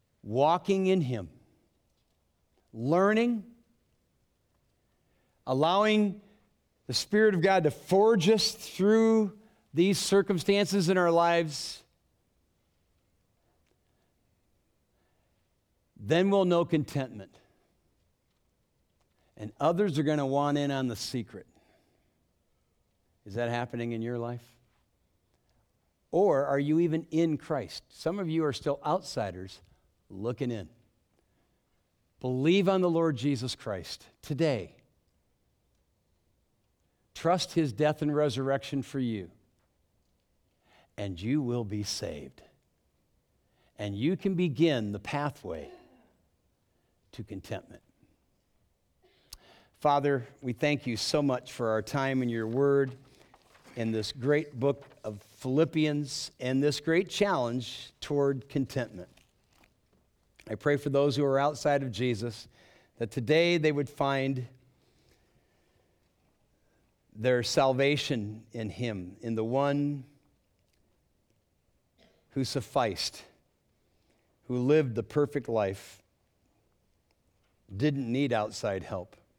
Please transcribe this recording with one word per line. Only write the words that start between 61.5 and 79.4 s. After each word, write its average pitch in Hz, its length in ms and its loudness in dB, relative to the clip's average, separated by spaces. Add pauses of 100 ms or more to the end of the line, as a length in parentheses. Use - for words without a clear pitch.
of 131 80 -6
Jesus 117 560 -4 (520)
that 113 120 -6
today 165 480 2
they 156 140 2
would 143 160 -2
find 135 580 -2 (2750)
their 123 260 2
salvation 135 1120 0
in 113 180 -6
Him, 95 500 -8
in 113 140 -4
the 110 100 -2
one 143 600 -2 (2250)
who 135 140 -4
sufficed, - 800 -4 (1200)
who 123 120 -4
lived 135 360 2
the 113 80 -4
perfect 143 460 -2
life, 101 540 -4 (1700)
didn't 135 340 0
need 131 220 0
outside 107 500 -2
help, 92 340 -10 (220)